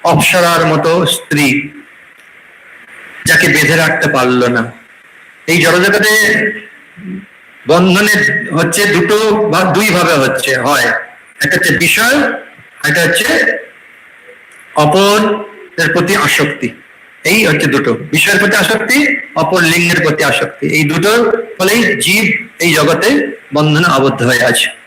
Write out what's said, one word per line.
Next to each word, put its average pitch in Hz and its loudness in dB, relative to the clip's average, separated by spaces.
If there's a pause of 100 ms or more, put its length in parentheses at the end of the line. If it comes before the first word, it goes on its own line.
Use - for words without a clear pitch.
অপ্সরার 170 2
মতো 160 0
স্ত্রী 143 -2 (1600)
যাকে - 2
বেঁধে 156 2
রাখতে 160 0
পারলো 127 0
না। 117 -2 (760)
এই 165 2
জড়জগতে 196 2 (1600)
বন্ধনে 190 2
হচ্ছে 165 -2
দুটো 214 0
বা 165 0
দুই 190 0
ভাবে 170 2
হচ্ছে, 135 -2
হয় 127 0 (540)
একটা - -2
হচ্ছে - 0
বিষয়, 240 2 (680)
একটা 165 0
হচ্ছে - 0 (1160)
অপরের 196 0
প্রতি - 0
আসক্তি। - -2 (560)
এই 202 2
হচ্ছে 151 0
দুটো, 135 0
বিষয়ের - 0
প্রতি 202 2
আসক্তি, 220 0 (180)
অপর 180 0
লিঙ্গের 165 0
প্রতি 151 -2
আসক্তি, 139 -4
এই 151 0
দুটোর 208 0 (120)
ফলেই 214 0
জীব 202 -2 (100)
এই 165 0
জগতে 185 0 (220)
বন্ধনে 151 2
আবদ্ধ 135 0
হয়ে 123 0
আছে। - 0 (180)